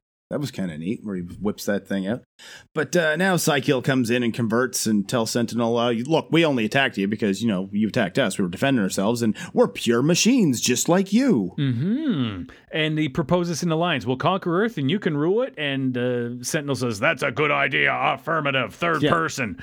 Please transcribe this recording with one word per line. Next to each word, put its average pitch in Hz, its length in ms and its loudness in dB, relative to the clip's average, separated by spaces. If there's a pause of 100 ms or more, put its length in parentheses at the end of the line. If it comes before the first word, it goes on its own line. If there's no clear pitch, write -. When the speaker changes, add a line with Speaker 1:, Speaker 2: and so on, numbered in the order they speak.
(320)
Speaker 1:
That 123 80 -2
was 139 100 -4
kinda 90 300 -6
neat, 92 240 -6
where 101 140 -6
he 90 40 -6
whips 90 440 -6
that 101 220 -4
thing 98 200 -4
out. 120 160 -4 (500)
But, 156 220 -2
uh, 156 200 2
now 185 200 2
Saikyo 143 480 2
comes 131 260 2
in 123 140 2
and 117 100 0
converts 120 540 0
and 104 200 2
tells 113 220 0
Sentinel, 117 480 0
uh, 117 140 2
"Look, 131 400 0
we 165 120 6
only 131 220 2
attacked 135 320 0
you 98 100 2
because, 104 360 0
you 117 40 0
know, 95 240 0
you 104 180 0
attacked 104 280 0
us. 117 220 0
We 101 40 0
were 90 60 0
defending 127 340 0
ourselves, 104 380 0
and 110 140 2 (180)
we're 240 140 4
pure 117 340 0
machines, 170 600 4
just - 280 0
like 185 240 2
you." 190 460 2
Speaker 2:
Mm-hmm. 135 880 -2 (220)
And 156 260 0
he 151 100 0
proposes 170 540 -2
an 170 100 0
alliance. 156 360 0
"We'll 131 100 0
conquer 180 460 0
Earth, 226 160 -2
and 135 100 0
you 185 80 2
can 175 180 -2
rule 180 280 2
it." 269 160 -6
And, 135 360 -2
uh, 123 480 -2
Sentinel 143 320 -2
says, 113 240 -2
"That's 147 220 0
a 139 100 0
good 147 200 0
idea. 143 440 2
Affirmative. 139 800 -2
Third 160 300 0
Speaker 1:
Yeah. 151 80 4
Speaker 2:
person." 139 520 -2